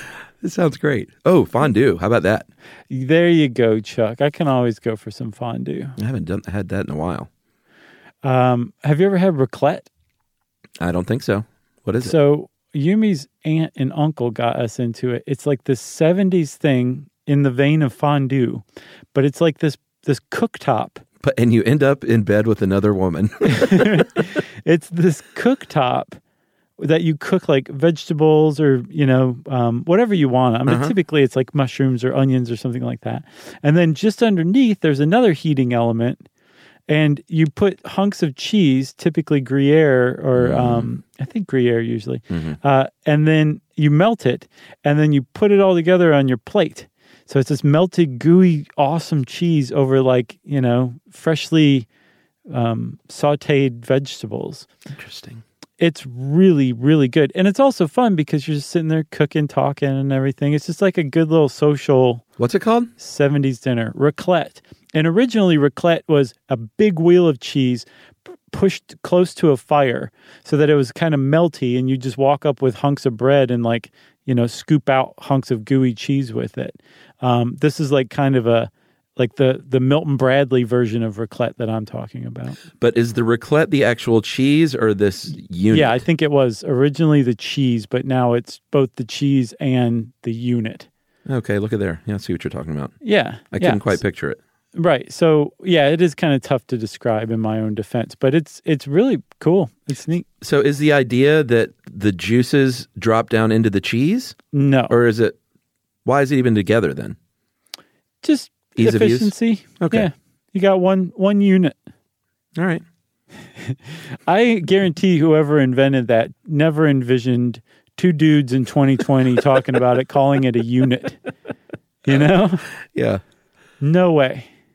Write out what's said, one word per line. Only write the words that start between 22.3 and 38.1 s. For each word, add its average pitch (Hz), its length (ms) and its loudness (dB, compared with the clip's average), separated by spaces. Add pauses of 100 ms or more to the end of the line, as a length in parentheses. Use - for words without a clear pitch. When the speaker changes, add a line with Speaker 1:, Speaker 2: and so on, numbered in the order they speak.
Speaker 1:
with 107 160 0
another 101 320 2
woman. 92 400 -2
<laughs> - 60 -20
Speaker 2:
<laughs> 190 640 2 (600)
It's 160 260 0
this 170 320 0 (120)
cooktop 131 840 -2 (640)
that 160 200 0
you 160 160 -2
cook, - 320 -4
like, 135 200 0
vegetables 156 920 0
or, 135 300 2
you 147 160 0
know, 127 300 2 (120)
um, 120 380 -2
whatever 208 260 2
you 151 160 2
want. 123 280 2
I - 60 -4
mean, 127 140 2
Speaker 1:
Uh-huh. 139 120 -2
Speaker 2:
typically 160 340 0
it's, 131 140 0
like, 131 180 -4
mushrooms 131 500 -2
or 127 100 -2
onions 131 360 0
or 117 60 -4
something 123 260 -8
like 123 180 -8
that. 117 240 -8 (380)
And 151 160 4
then 160 160 2
just 214 280 -2
underneath, 208 580 2
there's 143 200 0
another 190 320 2
heating 139 400 0
element. 117 560 -2 (580)
And 151 420 2
you 160 180 0
put 190 400 -2
hunks 196 360 -2